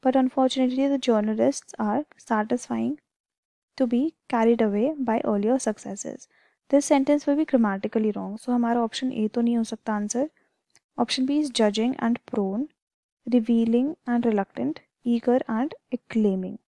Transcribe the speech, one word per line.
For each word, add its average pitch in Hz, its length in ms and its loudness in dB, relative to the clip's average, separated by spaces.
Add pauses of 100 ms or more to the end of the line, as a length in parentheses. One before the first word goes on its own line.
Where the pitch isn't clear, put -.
but 262 180 2
unfortunately 262 640 2
the 277 180 0
journalists 220 720 0
are 220 220 -2 (240)
satisfying 226 680 -4 (840)
to 262 160 2
be 240 80 2 (320)
carried 233 280 4
away 208 220 2 (240)
by 220 80 0 (160)
earlier 208 240 2 (100)
successes। - 640 -8 (440)
This 285 200 4
sentence 285 360 2
will 285 120 2
be 311 140 2
grammatically 214 640 0
wrong। 196 240 -8
So - 80 -10
हमारा 240 340 2
option 254 380 -4
A 214 120 0
तो 240 80 -2
नहीं 233 160 2
हो 226 60 0
सकता 220 300 -6
आंसर। 214 360 -2 (680)
Option 262 320 -2
B 285 140 2
is 277 80 -4 (100)
judging 220 340 0 (120)
and 240 140 0 (100)
prone, 208 360 -4 (600)
revealing 233 600 2 (240)
and 240 180 2
reluctant, 233 480 -4 (340)
eager 240 260 2 (180)
and 269 160 -2 (240)
acclaiming। 196 580 -2 (120)